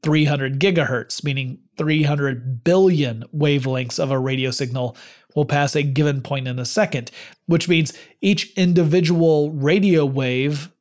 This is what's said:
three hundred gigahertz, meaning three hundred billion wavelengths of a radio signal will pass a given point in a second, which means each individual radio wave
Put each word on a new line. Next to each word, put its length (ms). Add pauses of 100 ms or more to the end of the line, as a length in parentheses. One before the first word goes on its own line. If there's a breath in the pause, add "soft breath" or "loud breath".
three 220
hundred 340
gigahertz, 640
meaning 340 (200)
three 240
hundred 640
billion 600 (100)
wavelengths 640
of 120
a 80
radio 320
signal 460 (400 loud breath)
will 80
pass 320
a 80
given 360
point 280
in 100
a 60
second, 440 (380 loud breath)
which 220
means 240 (280 loud breath)
each 340
individual 960
radio 520
wave 760